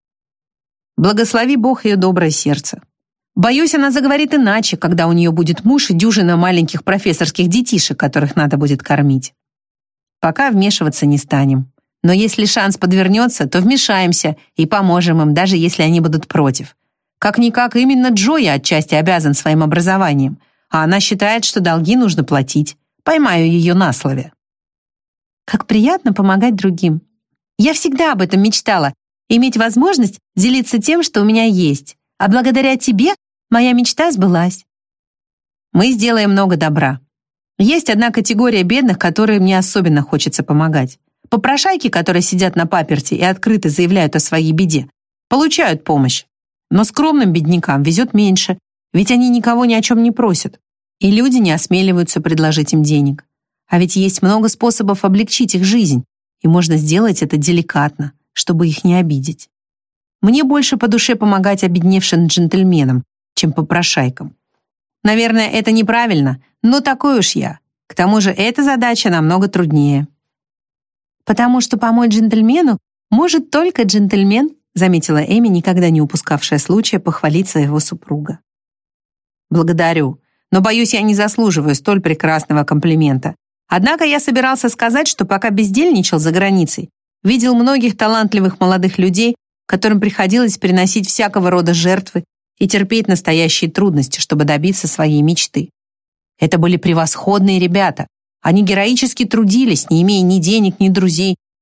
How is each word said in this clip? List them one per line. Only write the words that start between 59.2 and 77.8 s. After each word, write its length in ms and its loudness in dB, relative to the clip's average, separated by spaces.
Мне 220 2
больше 320 0
по 140 -2
душе 260 0
помогать 480 0
обедневшим 640 2
джентльменам, 760 0
чем 180 -2
попрошайкам. 800 -4
Наверное, 440 0
это 240 -2
неправильно, 720 0
но 200 2
такой 380 0
уж 120 0
я. 280 -8
К 80 -20
тому 240 2
же 120 2
эта 320 -2
задача 460 -2
намного 380 0
труднее». 640 0
«Потому 380 0
что 160 -4
помочь 340 2
джентльмену 680 2
может 400 0
только 320 0
джентльмен», 720 0
заметила 500 0
Эми, 240 2
никогда 440 0
не 100 2
упускавшая 560 -4
случая 420 -2
похвалить 480 -2
своего 320 -2
супруга. 600 -8